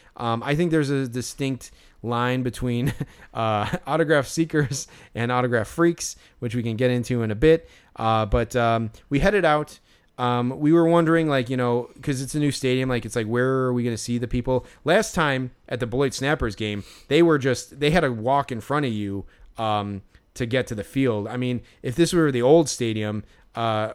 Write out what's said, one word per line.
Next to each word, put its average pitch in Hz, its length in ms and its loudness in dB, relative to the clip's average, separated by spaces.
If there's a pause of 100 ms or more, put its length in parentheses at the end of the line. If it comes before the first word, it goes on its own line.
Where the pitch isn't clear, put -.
(160)
Um, 117 300 -4
I 143 100 0
think 170 160 0
there's 151 180 2
a 139 180 0
distinct 127 640 -6 (300)
line 123 420 -2
between, 123 500 -2 (200)
<laughs> - 200 -20
uh, 110 340 0 (180)
autograph 151 420 2
seekers 151 600 -2 (260)
and 120 200 -2
autograph 123 340 0
freaks, - 480 0 (240)
which 120 160 -6
we 120 80 -2
can 113 140 -4
get 127 140 2
into 123 320 0
in 110 80 -2
a 104 40 -4
bit. 160 320 4 (300)
Uh, 113 280 2
but, 117 300 0
um, 117 360 2 (180)
we 143 100 2
headed 196 240 4
out. 151 360 2 (400)
Um, 123 400 0
we 151 140 4
were 165 140 6
wondering, 165 420 4
like, 135 180 0
you 127 100 -4
know, 120 340 0 (100)
'cause 135 220 -4
it's 127 100 -10
a 156 60 -2
new 147 120 2
stadium, 131 380 0
like, 120 160 -2
it's 110 100 -8
like, 113 120 -2
where 120 200 0 (180)
are 127 80 0
we 123 100 0
gonna 117 140 -2
see 120 200 -4
the 120 100 -4
people? 123 380 -2 (180)
Last 202 300 2
time 135 380 0 (180)
at 123 100 -6
the 127 60 -2
Beloit 127 300 -2
Snappers 135 400 -2
game, 104 280 -6 (240)
they 151 140 4
were 165 160 4
just, 131 420 -4
they 143 120 2
had 180 80 4
to 143 120 0
walk 127 400 -2
in 117 80 -8
front 139 280 -2
of 120 40 -4
you, 101 340 -6 (340)
um, 104 420 -2 (320)
to 123 140 -6
get 127 200 -2
to 120 80 -8
the 104 80 -8
field. 117 440 -2
I 117 100 -8
mean, 123 240 -4 (220)
if 123 120 -6
this 170 180 2
were 160 180 2
the 123 100 0
old 147 260 6
stadium, 107 580 -4 (280)
uh, 110 420 -2